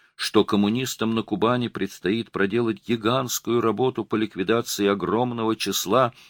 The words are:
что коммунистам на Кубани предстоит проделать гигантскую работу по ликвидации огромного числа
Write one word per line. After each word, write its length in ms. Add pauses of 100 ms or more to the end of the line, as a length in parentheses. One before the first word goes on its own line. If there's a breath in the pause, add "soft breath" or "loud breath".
(160)
что 280
коммунистам 680
на 80
Кубани 460
предстоит 600
проделать 560
гигантскую 760
работу 440
по 120
ликвидации 680
огромного 720
числа 560 (180 soft breath)